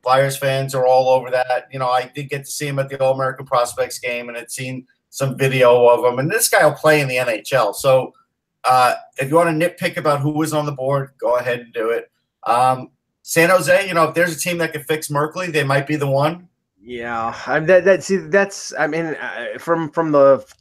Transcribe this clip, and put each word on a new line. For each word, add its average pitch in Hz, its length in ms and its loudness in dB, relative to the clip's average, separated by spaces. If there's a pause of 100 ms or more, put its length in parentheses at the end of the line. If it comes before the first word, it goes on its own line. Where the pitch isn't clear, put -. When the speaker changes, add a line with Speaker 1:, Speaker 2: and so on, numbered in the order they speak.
Speaker 1:
Flyers 135 360 2
fans 135 360 -2
are 127 120 0
all 127 240 4
over 127 200 2
that. 127 440 -2
You 135 60 -8
know, 127 100 -2
I 127 260 -2
did 143 140 -10
get 139 160 -8
to - 60 -14
see 147 160 -6
him 139 120 -4
at 135 80 -4
the 139 140 -10
All-American 131 440 -2
Prospects 123 540 -2
game 120 300 -8
and 117 80 -12
had 117 120 -14
seen 131 380 -10 (220)
some 127 280 -6
video 123 500 6
of 120 180 4
him. 120 140 0
And 156 120 -2
this 480 160 0
guy 185 180 4
will 143 100 2
play 151 260 2
in 135 80 -4
the 127 80 -2
N 123 100 -2
H 110 240 -6
L. 110 220 0
So, - 400 2 (500)
uh, 127 320 4 (220)
if 127 120 -4
you 156 60 0
wanna 170 160 4
nitpick 175 460 -4
about 143 240 -2
who 151 100 -2
was 151 220 -4
on 151 120 -2
the 147 60 -6
board, 135 480 -4
go 117 160 0
ahead 123 240 -4
and - 140 -20
do 113 160 -4
it. 117 200 -6 (360)
Um, 127 460 0 (320)
San 165 260 2
Jose, 180 400 4
you 175 40 -6
know, 165 120 4
if 156 100 -6
there's 165 180 0
a - 60 -10
team 175 200 -4
that 160 120 -2
could 147 140 -12
fix 156 240 -4
Merkley, 156 420 -4
they 147 140 0
might 139 200 0
be 151 120 -4
the 143 100 -2
one. 147 400 0 (320)
Speaker 2:
Yeah, 117 680 -8
I'm, 151 200 -2
that, 143 180 6
that, 185 180 4
see, 190 140 -2
that's, 190 640 -2
I 156 80 0
mean, 160 200 -4
uh, 117 520 -8
from, 165 320 -2
from 165 220 -2
the 139 320 6 (160)